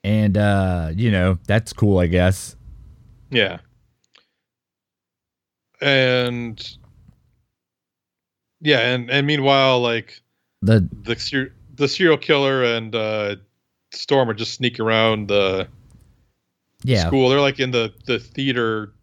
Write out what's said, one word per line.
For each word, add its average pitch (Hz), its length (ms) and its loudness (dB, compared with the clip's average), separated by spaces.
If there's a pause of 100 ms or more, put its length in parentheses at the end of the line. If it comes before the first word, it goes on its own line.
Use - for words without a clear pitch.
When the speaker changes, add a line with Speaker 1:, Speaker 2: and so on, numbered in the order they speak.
Speaker 1:
And, 104 340 2
uh, 95 600 0
you 113 160 0
know, 92 340 2
that's 110 260 -2
cool, 101 260 2
I 90 100 2
guess. 90 480 0 (720)
Speaker 2:
Yeah. 95 280 0 (2250)
And, 123 960 -2 (1800)
yeah, 147 200 2
and, 123 300 -2
and 139 160 0
meanwhile, 135 540 2
like, 117 400 -4 (420)
Speaker 1:
The 101 260 4 (140)
Speaker 2:
the 117 140 -6
ser-, - 380 -6 (200)
the 139 140 -2
serial 160 300 2
killer 139 460 0
and, 113 300 -4
uh, 107 420 -4 (580)
Storm 131 360 0
are 110 40 -4
just 110 200 -8
sneaking 120 320 -4
around 110 420 2
the 95 400 0 (1120)
Speaker 1:
Yeah. 110 240 0
Speaker 2:
school. 127 220 2
They're, 135 120 4
like, 139 200 0
in 127 120 -2
the, 117 200 -2 (140)
the 117 120 -2
theater. 113 760 -4 (100)